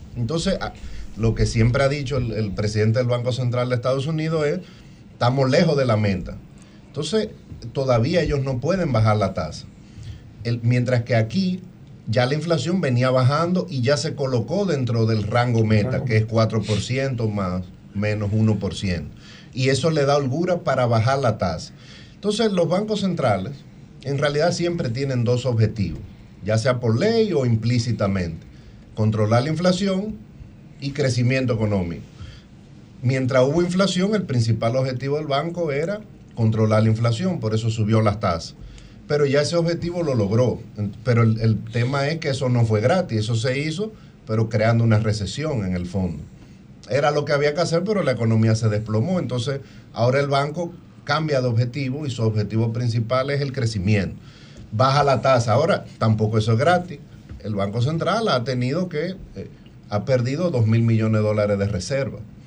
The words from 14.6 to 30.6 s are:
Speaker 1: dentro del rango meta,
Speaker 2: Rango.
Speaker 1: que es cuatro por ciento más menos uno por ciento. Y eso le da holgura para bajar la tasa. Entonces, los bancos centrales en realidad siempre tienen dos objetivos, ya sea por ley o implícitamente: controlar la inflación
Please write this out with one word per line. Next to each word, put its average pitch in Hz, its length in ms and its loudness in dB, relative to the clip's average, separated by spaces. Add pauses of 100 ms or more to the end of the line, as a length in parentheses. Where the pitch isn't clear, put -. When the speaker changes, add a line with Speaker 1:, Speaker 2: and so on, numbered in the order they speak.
Speaker 1:
dentro 117 420 0
del 110 180 2
rango 117 400 2
meta, 107 280 2
Speaker 2:
Rango. 110 120 -2
Speaker 1:
que 113 140 2
es 107 80 2
cuatro 110 360 2
por 104 180 0
ciento 127 480 -2
más 92 340 -2 (320)
menos 104 380 -2
uno 110 260 2
por 92 160 -4
ciento. 82 360 -4 (440)
Y 131 160 2
eso 160 200 2
le 151 140 2
da 139 120 4
holgura 160 480 0
para 127 220 2
bajar 117 320 2
la 120 200 0
tasa. 82 340 -4 (420)
Entonces, 214 380 0
los 175 160 2
bancos 208 320 0
centrales 123 520 -2 (520)
en 135 140 -2
realidad 147 340 0
siempre 170 380 -2
tienen 127 340 -2
dos 123 220 0
objetivos, 107 520 0 (460)
ya 107 140 2
sea 127 200 0
por 113 200 0
ley 220 340 2
o 139 140 0
implícitamente: 107 1000 -2 (480)
controlar 107 500 2
la 151 40 -2
inflación 190 680 0 (640)